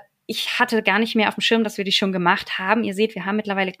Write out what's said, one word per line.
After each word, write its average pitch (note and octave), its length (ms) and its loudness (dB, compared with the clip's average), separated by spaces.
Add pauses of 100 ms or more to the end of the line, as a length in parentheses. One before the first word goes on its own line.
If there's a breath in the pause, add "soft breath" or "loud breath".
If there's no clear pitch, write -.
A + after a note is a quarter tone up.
(260)
ich - 320 -6
hatte A3+ 240 2
gar G3+ 160 2
nicht A3+ 160 0
mehr G#3+ 140 4
auf - 80 -4
dem G#3+ 40 -8
Schirm, A3+ 220 2
dass G#3 160 -4
wir G3+ 60 -2
die F#3+ 80 -2
schon G3 200 0
gemacht F#3 460 0
haben. G#3 260 0
Ihr G3 100 -4
seht, A3 200 0
wir F3 100 -8
haben G3+ 120 -2
mittlerweile G3 440 -2